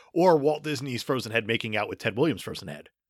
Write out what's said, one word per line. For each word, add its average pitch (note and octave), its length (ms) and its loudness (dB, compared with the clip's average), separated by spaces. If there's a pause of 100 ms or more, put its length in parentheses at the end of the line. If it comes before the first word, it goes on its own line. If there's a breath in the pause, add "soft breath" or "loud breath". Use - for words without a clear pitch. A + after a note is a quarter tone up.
(140 soft breath)
Or F3 220 8
Walt D3+ 260 0
Disney's C#3 400 -4
frozen A#2+ 300 -2
head A2+ 140 0
making A2+ 300 -2
out G#2 120 0
with F#2+ 100 -8
Ted G#2 180 -2
Williams' B2+ 260 0
frozen - 260 -10
head. D2 200 -12 (220)